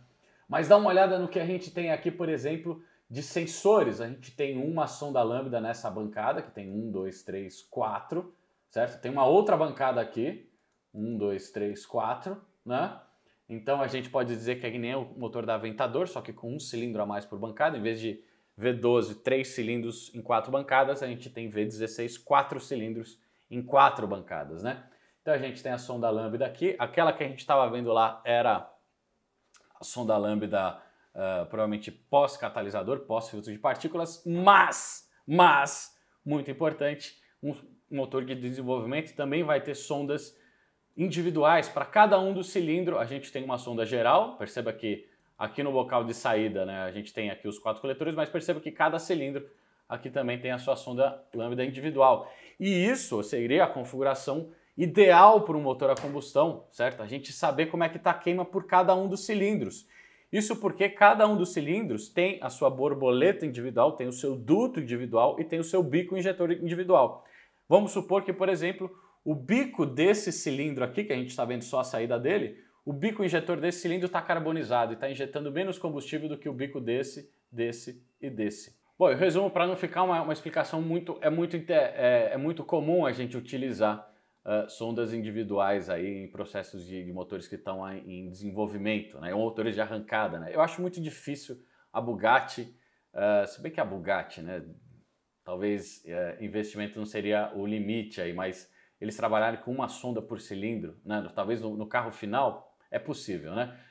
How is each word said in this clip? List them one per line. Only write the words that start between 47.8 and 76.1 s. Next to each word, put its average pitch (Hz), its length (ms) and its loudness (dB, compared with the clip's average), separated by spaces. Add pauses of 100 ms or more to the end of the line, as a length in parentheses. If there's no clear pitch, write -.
mas 151 120 -2
perceba 160 320 -4
que 151 120 -10
cada 160 260 2
cilindro 139 500 -4 (400)
aqui 120 220 -10
também 123 300 -2
tem 127 100 -6
a 127 80 -2
sua 131 180 -2
sonda 131 560 0
lambda 120 320 -4
individual. 135 640 4 (320)
E 185 280 2
isso 127 340 0
seria 127 440 2
a - 20 6
configuração 135 840 -4 (260)
ideal 190 640 10
para 156 160 0
um 151 40 -2
motor 135 280 2
a 131 60 4
combustão, 143 760 0
certo? 123 320 -2
A - 20 -8
gente 135 280 -10
saber 165 340 2
como 170 160 -2
é 160 60 2
que 165 100 -10
tá 180 120 4
a - 20 4
queima 180 320 -2
por 190 200 -6
cada 185 300 6
um 190 120 0
dos 196 180 -6
cilindros. 196 640 -2 (440)
Isso 208 240 0
porque 202 320 0
cada 214 400 8
um 214 80 2
dos 180 160 0
cilindros 151 560 -4
tem 185 340 0
a 127 80 -6
sua 139 200 2
borboleta 135 760 2
individual, 123 480 2
tem 127 140 -6
o 123 60 -6
seu 135 220 -4
duto 175 440 2
individual 120 600 2
e 170 40 -2
tem 165 160 -4
o 165 40 -2
seu 180 200 2
bico 175 340 0
injetor 180 340 0
individual. 175 720 4 (420)
Vamos 196 240 6
supor 190 320 0
que, 190 80 -4
por 185 160 -2
exemplo, 185 420 -2 (360)
o 156 100 0
bico 180 500 0
desse 175 460 2
cilindro 139 540 -2
aqui, 208 180 -2
que 208 100 -4
a 127 40 0
gente 123 180 -8
tá 127 80 -2
vendo 123 200 -4
só 127 180 -2
a - 20 0
saída 120 340 -2
dele, 143 400 -2 (260)
O 147 80 -6
bico 202 320 -2
injetor 165 360 0
desse 170 220 -2
cilindro 180 280 -2
tá 175 120 -2
carbonizado 151 720 0
e - 20 -8
tá 135 140 -6
injetando 139 420 -6
menos 180 260 -4
combustível 151 500 -6